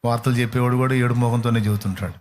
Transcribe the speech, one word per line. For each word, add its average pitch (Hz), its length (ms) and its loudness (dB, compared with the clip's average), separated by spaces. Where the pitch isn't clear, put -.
వార్తలు 120 280 0
చెప్పేవాడు 123 420 0
కూడా 131 180 2
ఏడు 123 200 2
మొహంతోనే 117 460 0
చెబుతుంటాడు. 98 600 -2